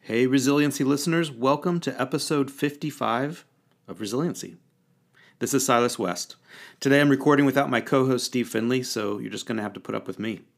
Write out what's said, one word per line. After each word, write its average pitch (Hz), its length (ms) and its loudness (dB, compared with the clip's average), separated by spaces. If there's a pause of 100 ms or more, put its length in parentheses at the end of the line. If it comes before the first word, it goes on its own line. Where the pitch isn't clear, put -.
Hey, 117 160 2
Resiliency 139 580 2
listeners, 151 460 0
welcome 143 520 0
to 131 200 -4
episode 139 480 0
fifty-five 143 960 -4 (420)
of - 140 -12
Resiliency. 123 560 -4 (800)
This 120 160 -4
is 131 100 2
Silas 120 360 2
West. 90 360 -4 (440)
Today 139 200 4
I'm 143 100 4
recording 139 360 4
without 139 240 2
my 120 100 2
co-host 131 460 2
Steve 120 240 -4
Finley, 117 320 0
so 104 380 -4
you're 95 100 -8
just 104 160 -10
gonna 110 160 -4
have 104 120 -6
to 98 60 -14
put - 140 -10
up 110 140 -6
with 101 100 -10
me. 107 240 -8 (160)